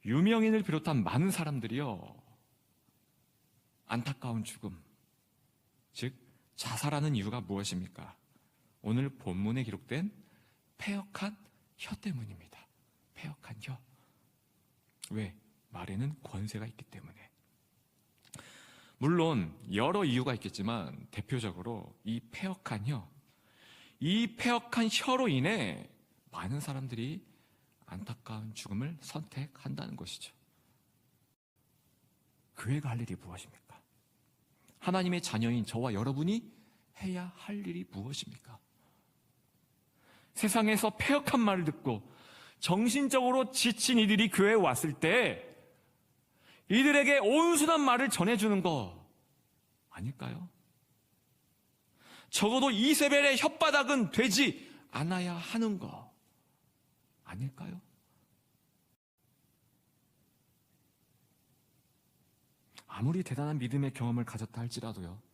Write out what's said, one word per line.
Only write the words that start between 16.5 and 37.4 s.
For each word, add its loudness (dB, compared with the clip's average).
있기 -16
때문에. -20
물론 2
여러 2
이유가 2
있겠지만 -6
대표적으로 -8
이 -4
패역한 -8
혀, -6
이 0
패역한 0
혀로 2
인해 0
많은 -6
사람들이 -8
안타까운 -12
죽음을 -6
선택한다는 -10
것이죠. -14
교회가 -2
할 -4
일이 -6
무엇입니까? -16
하나님의 2
자녀인 2
저와 -2
여러분이 -2
해야 -6
할 -10